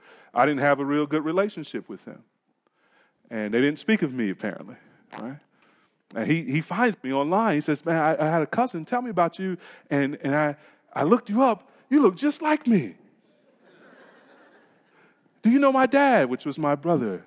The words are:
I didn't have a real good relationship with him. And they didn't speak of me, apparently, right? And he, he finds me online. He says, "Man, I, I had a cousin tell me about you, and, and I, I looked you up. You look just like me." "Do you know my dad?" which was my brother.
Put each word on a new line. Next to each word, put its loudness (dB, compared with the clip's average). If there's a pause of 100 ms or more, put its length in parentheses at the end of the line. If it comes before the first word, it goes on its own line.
(340)
I 4
didn't -2
have 2
a -4
real 0
good -2
relationship -4
with -16
him. -20 (1080)
And -6
they 2
didn't 0
speak 0
of -4
me, -2
apparently, -10 (420)
right? -12 (760)
And -4
he, 0
he -4
finds -2
me -6
online. 0
He 0
says, -4
"Man, -2
I, 0
I 0
had 0
a -2
cousin -4
tell -4
me -8
about -2
you, -6 (320)
and, 0
and -2
I, 0 (340)
I -4
looked 2
you 0
up. -2 (220)
You 4
look 4
just -4
like 0
me." 2 (2500)
"Do 6
you 6
know 6
my 4
dad?" 4
which -4
was -4
my 0
brother. -2